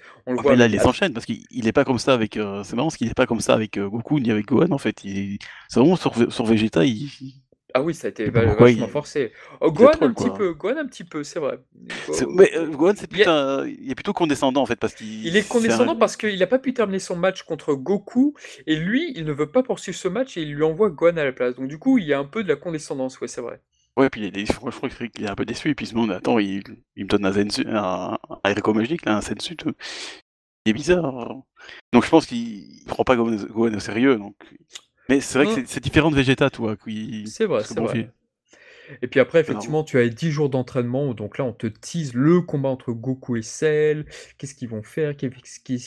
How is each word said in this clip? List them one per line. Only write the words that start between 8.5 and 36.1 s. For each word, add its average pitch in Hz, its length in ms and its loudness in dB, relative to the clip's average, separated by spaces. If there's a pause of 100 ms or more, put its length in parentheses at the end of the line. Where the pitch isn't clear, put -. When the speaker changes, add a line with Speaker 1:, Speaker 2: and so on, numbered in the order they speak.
Speaker 1:
vachement 117 200 4
Speaker 2:
il, - 40 -10
Speaker 1:
forcé. 143 400 -6 (300)
Oh, 151 60 2
Speaker 2:
il - 20 4
est 160 60 -2
Speaker 1:
Gohan, 262 160 8
Speaker 2:
troll, 320 180 2
Speaker 1:
un 226 40 -2
petit - 160 -4
Speaker 2:
quoi. 196 80 -6
Speaker 1:
peu, 180 160 -2
Gohan, 196 240 -4
un 302 100 -6
petit - 160 -16
peu, 156 200 -10
c'est - 160 -10
vrai. 127 200 -4 (480)
Go-, 151 60 -4
Speaker 2:
C'est, 156 140 0
mais, 175 280 8
euh, 160 120 -2
Gohan, 160 280 2
c'est - 160 -14
Speaker 1:
il 170 60 -6
y 196 40 4
a 208 40 8
Speaker 2:
putain, 139 420 2
il... 123 240 -10
est 123 40 -4
plutôt - 180 -6
condescendant, 143 480 2
en 123 40 2
fait, 117 120 -2
parce - 160 -2
qu'il, 110 320 -12
Speaker 1:
Il 165 120 -2
est 214 40 4
Speaker 2:
c'est 202 60 -6
un - 60 -8
Speaker 1:
condescendant 233 420 2
parce 226 220 0
qu'il 202 240 -2
a 180 60 4
pas 254 120 0
pu 262 140 -4
terminer 196 260 -2
son 180 160 -6
match 180 280 -2
contre 151 300 -4
Goku, 202 600 0 (340)
et 156 80 2
lui, 240 400 -2
il 160 100 -8
ne 151 80 -2
veut 147 180 -2
pas 254 120 2
poursuivre 196 340 -6
ce - 100 -6
match, 226 300 -4
et 170 40 -6
il 151 120 -8
lui 147 100 0
envoie 160 260 2
Gohan 165 280 2
à 151 60 0
la 135 80 0
place. 127 240 -2
Donc 131 120 -8
du 151 120 -10
coup, 262 180 4
il 185 80 2
y 143 80 2
a 139 60 2
un 143 60 -4
peu 220 180 -6
de 185 60 -6
la 143 60 4
condescendance, 143 640 -6
ouais, 123 60 -8
c'est - 140 -10
vrai. 117 200 -12 (360)
Speaker 2:
Ouais, 135 120 4
puis 107 160 -8
il 92 120 -8
est, 101 80 -4
je - 80 0
crois, 127 180 -4
je - 60 -16
crois 131 120 -6
qu'il 117 360 -10
est 101 40 -4
un 98 60 -6
peu 101 100 -4
déçu, 113 240 -4
et 139 60 0
puis - 100 -8
il 101 40 -12
se 107 40 -14
demande, « 113 200 2
Attends, 117 260 0
il, 98 240 -2 (320)
il 107 80 -8
me 95 60 -10
donne 101 160 2
un 95 80 2
Zensu, 104 340 0
un, 95 500 -4 (120)
un - 200 -2
Ergo 104 240 0
Magique, 117 320 -2
là, 107 120 0
un 101 40 -2
Sensu, 110 360 -8
tout. » - 160 -6 (920)
Il 110 40 2
est 107 40 2
bizarre. 135 680 -2 (500)
Donc 120 140 6
je - 40 -6
pense 160 180 6
qu'il, 123 100 -6 (440)
il - 40 -20
prend - 180 -4
pas 127 120 4
Gohan, 117 200 0 (140)
Gohan 110 240 0
au 101 60 -6
sérieux, 117 380 2
donc... 101 180 -12 (760)
Mais 135 100 4
c'est - 200 -2
vrai 151 60 6
que 208 40 0
Speaker 1:
Non. 220 60 0 (100)
Speaker 2:
c'est, - 20 -20
c'est 131 160 -8
différent 156 280 2